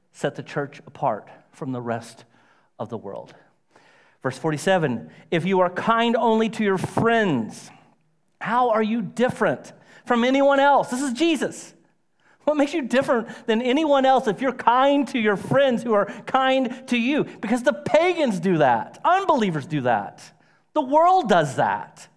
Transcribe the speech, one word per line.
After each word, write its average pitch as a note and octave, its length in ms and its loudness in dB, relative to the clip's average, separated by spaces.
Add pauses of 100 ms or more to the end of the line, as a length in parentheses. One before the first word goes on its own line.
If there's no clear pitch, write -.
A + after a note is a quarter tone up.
(120)
set - 240 -6
the D3+ 60 -14
church C#3+ 460 -8
apart A2+ 420 -6 (220)
from C3+ 200 -12
the B2 100 -8
rest A#2 440 -10 (540)
of A2+ 100 -8
the A#2 80 -10
world. F#2+ 380 -14 (880)
Verse B2+ 160 -4
forty-seven, D#3+ 720 -2 (180)
"If E3 160 -2
you F#3+ 140 2
are F3+ 100 4
kind A3+ 460 0
only A3+ 340 0
to A3 140 -6
your F#3+ 160 0
friends, G#3 920 -2 (720)
how A#3+ 300 0
are G#3+ 100 0
you A3 220 -2
different G3 680 -2 (340)
from A#3 180 2
anyone C#4 360 4
else?" C#4 300 4
This B3+ 120 -4
is C#4 120 -4
Jesus. C4 640 -4 (680)
What D4+ 140 0
makes C#4+ 160 0
you D#4+ 100 -4
different B3 440 0 (180)
than A3 160 0
anyone C4+ 440 2
else C4 220 4
if G3+ 140 -4
you're C4 100 -2
kind C4 580 2
to B3+ 100 -4
your G#3+ 180 2
friends B3+ 460 0
who A#3 100 0
are G3+ 120 4 (200)
kind C4 640 0
to B3 100 0
you? A#3+ 260 0
Because A3+ 380 -4
the C4 120 0
pagans D4+ 680 0
do E3+ 200 0
that. A#2+ 460 2
Unbelievers C#4+ 640 0
do D3 140 -4
that. A2+ 420 -2 (500)
The D#4 80 -2
world D#4 480 2
does D#3 280 2
that. G#2 600 -4